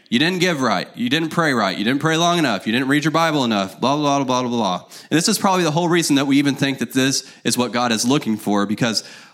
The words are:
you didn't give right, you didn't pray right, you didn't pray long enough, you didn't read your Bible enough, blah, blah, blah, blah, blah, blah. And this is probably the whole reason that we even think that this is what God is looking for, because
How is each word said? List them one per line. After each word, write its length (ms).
you 100
didn't 200
give 200
right, 360
you 120
didn't 220
pray 240
right, 240
you 80
didn't 160
pray 160
long 220
enough, 280
you 60
didn't 160
read 160
your 60
Bible 340
enough, 340
blah, 160
blah, 220
blah, 80
blah, 160
blah, 80
blah. 340
And 80
this 120
is 80
probably 260
the 80
whole 160
reason 300
that 100
we 120
even 160
think 240
that 120
this 320
is 120
what 140
God 220
is 120
looking 300
for, 300
because 380